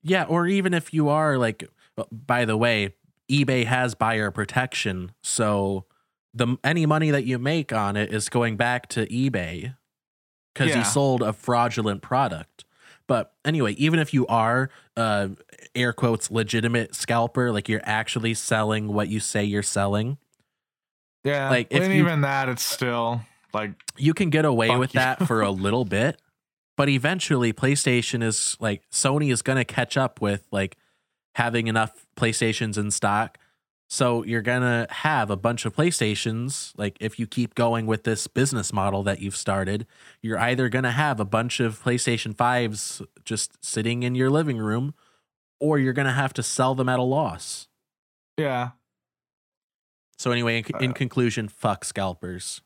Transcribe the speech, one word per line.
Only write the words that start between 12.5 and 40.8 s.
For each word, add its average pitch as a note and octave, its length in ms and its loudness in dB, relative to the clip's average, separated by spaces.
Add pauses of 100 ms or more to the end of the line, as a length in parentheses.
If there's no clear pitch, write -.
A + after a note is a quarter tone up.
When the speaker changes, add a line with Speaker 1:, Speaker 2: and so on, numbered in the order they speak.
Speaker 1:
But A#2 280 -2 (100)
anyway, C#3+ 300 2
even D#3+ 260 2
if D3 120 -2
you B2+ 140 2
are, A#2 420 2 (280)
uh, G#2 320 0 (460)
air B2 200 0
quotes, A#2 360 0
legitimate A2+ 640 0
scalper, A#2 580 0
like, G#2 160 -2
you're G#2+ 160 0
actually A2 500 -2
selling G#2+ 540 0
what G#2 200 0
you G#2+ 120 -2
say G#2 240 -2
you're G2+ 180 0
selling. G#2 560 0 (1040)
Speaker 2:
Yeah, C#3 260 0
Speaker 1:
Like, B2 200 2
if C#3 140 2
Speaker 2:
and F#3+ 100 2
Speaker 1:
you D#3 60 6
Speaker 2:
even D3+ 220 4
that, C3+ 260 0
it's B2 140 -4
still, A#2+ 600 -2 (300)
like, G#2 200 -4 (240)
Speaker 1:
you D3+ 180 2
can F3 160 0
get D#3 140 2
away A#2 240 4
Speaker 2:
fuck B2 100 4
Speaker 1:
with C3 160 -2
Speaker 2:
you. C3+ 60 2
Speaker 1:
that C3 260 0
for A2+ 160 2
a G2+ 80 2
Speaker 2:
<laughs> F#2+ 160 -2
Speaker 1:
little A#2 180 2
bit, G#2 360 0 (560)
but C#3 120 2
eventually C3+ 640 2
PlayStation B2+ 680 2
is, - 380 -2
like, G#2 300 -4
Sony C#3+ 420 2
is A#2 100 0
gonna C3 220 0
catch - 320 -2
up C3 240 0
with, G2+ 320 -2
like, G2 240 -2 (580)
having A#2 320 0
enough A2 400 -2 (100)
PlayStations A2+ 600 0
in G#2 120 -2
stock. G#2 480 -2 (520)
So A#2+ 320 2
you're A2+ 200 -2
gonna B2 480 2
have B2+ 400 0
a G2 60 0
bunch A#2 280 -2
of A2 100 -4
PlayStations. A#2+ 1040 -2
Like, G2+ 240 -4
if A2 180 -6
you A#2 80 -4
keep - 280 -4
going A#2 320 0
with A2 180 0
this A2 220 -2
business B2+ 460 0
model G2 320 0
that G2 160 -2
you've G2 160 -6
started, G2 500 -2 (360)
you're A2 160 -4
either B2 300 2
gonna B2+ 240 0